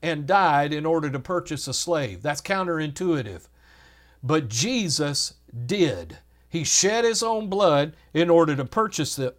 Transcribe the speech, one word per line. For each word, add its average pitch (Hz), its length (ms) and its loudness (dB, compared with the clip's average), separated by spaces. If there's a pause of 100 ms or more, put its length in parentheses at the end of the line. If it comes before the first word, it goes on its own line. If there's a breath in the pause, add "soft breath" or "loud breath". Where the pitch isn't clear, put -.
and 151 260 -4
died 151 460 4
in 151 120 -4
order 160 240 0
to 135 100 -6
purchase 165 480 -6
a 131 60 -6
slave. 131 480 -2
That's 143 200 -4
counterintuitive. 156 1080 -4 (760 soft breath)
But 143 280 0
Jesus 147 840 -2 (300)
did. 123 520 0 (320)
He 165 160 -4
shed 214 400 2
his 226 180 0
own 220 240 -2
blood 175 480 2 (180 soft breath)
in 170 160 2
order 165 280 6
to 131 80 -4
purchase 180 500 -2
the, 131 240 -4